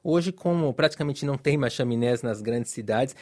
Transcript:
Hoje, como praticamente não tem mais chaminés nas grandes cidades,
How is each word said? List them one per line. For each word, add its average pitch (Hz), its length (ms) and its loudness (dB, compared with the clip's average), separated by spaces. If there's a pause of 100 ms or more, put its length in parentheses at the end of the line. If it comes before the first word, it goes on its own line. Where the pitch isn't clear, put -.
Hoje, 170 260 2
como 170 420 0
praticamente 147 540 0
não 139 100 0
tem 143 220 2
mais 127 140 0
chaminés 120 500 0
nas 110 180 -4
grandes 117 300 -4
cidades, 113 520 -2